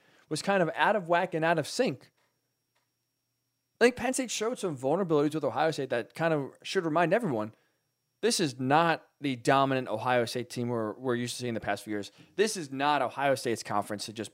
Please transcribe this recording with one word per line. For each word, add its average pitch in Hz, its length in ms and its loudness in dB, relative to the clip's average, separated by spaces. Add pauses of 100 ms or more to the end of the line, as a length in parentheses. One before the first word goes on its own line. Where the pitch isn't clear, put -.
(280)
was 151 140 -4
kind 196 220 2
of 156 100 2
out 185 220 4
of 180 100 -4
whack 175 260 2
and 160 120 0
out 165 160 4
of 135 80 -4
sync, 208 420 -2 (1700)
I 226 40 8
think 247 100 6
Penn 240 200 -4
State 247 180 -4
showed 226 260 -4
some 165 180 -4
vulnerabilities 151 580 2
with 151 100 -4
Ohio 139 260 0
State 143 200 -4
that 120 220 -4
kind 160 220 0
of 139 160 -4 (140)
should 185 200 -2
remind 165 300 2
everyone, 123 400 0 (640)
this 226 200 0
is 131 180 -2
not 151 480 2 (140)
the 135 160 -2
dominant 135 500 4
Ohio 117 380 2
State 117 260 -6
team 120 180 -4
we're, 113 260 -2
we're 123 200 -4
used 120 220 -4
to 123 60 -10
seeing 120 120 -4
the 107 60 -6
past 104 240 -4
few 107 80 -8
years. 101 180 -4 (240)
This 214 220 0
is 143 160 -10
not 143 280 2
Ohio 135 360 0
State's 117 260 -2
conference 104 440 -4
to 110 60 -12
just 104 220 -10